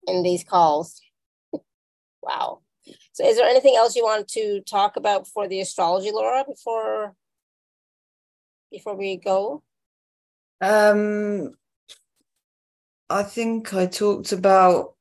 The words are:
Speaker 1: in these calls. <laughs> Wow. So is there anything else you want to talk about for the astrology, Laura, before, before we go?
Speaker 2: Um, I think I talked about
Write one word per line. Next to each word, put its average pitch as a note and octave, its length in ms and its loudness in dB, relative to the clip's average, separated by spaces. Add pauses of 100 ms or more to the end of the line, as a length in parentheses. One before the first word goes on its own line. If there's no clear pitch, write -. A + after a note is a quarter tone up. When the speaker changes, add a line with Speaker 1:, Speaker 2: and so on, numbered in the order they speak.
Speaker 1:
in F#3 160 0
these F3 180 -2
calls. E3 580 0 (520)
<laughs> - 80 -10 (640)
Wow. - 380 -6 (520)
So - 140 -8
is A3 100 4
there A#3+ 120 4
anything B3+ 280 6
else A3+ 180 4
you A#3+ 100 0
want G#3+ 240 0
to G#3 340 -4
talk G3+ 340 -2
about G3+ 320 -2
for G#3 200 -6
the F#3+ 120 -6
astrology, F#3+ 520 -2
Laura, B3 360 -2
before, G#3+ 640 -8 (1600)
before G3+ 260 -12
we G3 200 -8
go? G3+ 460 -4 (1000)
Speaker 2:
Um, G#3 920 0 (1500)
I G3 140 -2
think A3+ 520 -6
I F#3 120 0
talked G#3 460 -2
about F#3 680 4